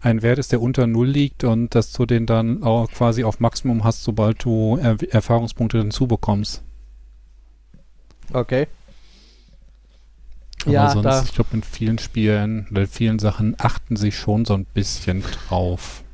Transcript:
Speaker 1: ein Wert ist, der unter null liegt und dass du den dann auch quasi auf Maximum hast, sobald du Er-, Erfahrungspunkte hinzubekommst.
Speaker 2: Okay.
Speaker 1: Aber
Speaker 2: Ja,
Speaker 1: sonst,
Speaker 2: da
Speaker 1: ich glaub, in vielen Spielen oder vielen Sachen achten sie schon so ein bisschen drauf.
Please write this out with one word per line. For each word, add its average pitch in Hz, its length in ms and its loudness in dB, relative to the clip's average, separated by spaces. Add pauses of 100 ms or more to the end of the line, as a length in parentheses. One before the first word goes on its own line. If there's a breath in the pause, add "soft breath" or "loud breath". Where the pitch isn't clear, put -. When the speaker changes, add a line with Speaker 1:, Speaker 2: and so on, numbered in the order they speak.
Speaker 1:
ein 113 220 2
Wert 120 160 4
ist, 135 120 -4
der 120 120 2
unter 127 240 2
null 117 220 2
liegt 139 360 0
und 117 300 0
dass 113 180 2
du 123 140 0
den 117 180 2
dann 113 380 0
auch 113 280 2
quasi 117 320 0
auf 110 160 0
Maximum 117 460 0
hast, 113 180 2
sobald 110 400 0
du 113 380 2
Er-, 113 160 2 (160)
Erfahrungspunkte 117 640 0
hinzubekommst. 107 840 0 (1700)
Speaker 2:
Okay. 127 340 0 (2000 soft breath)
Speaker 1:
Aber 147 100 2
Speaker 2:
Ja, 143 200 4
Speaker 1:
sonst, 104 120 2
Speaker 2:
da 135 180 4
Speaker 1:
ich - 120 0
glaub, - 180 0
in 110 100 -2
vielen 113 360 -2
Spielen 107 720 0
oder 98 160 0
vielen 110 320 0
Sachen 107 400 0
achten - 380 -2
sie 104 140 0
schon 107 360 0
so 104 80 2
ein 98 100 -2
bisschen - 580 -4
drauf. - 800 -4 (120)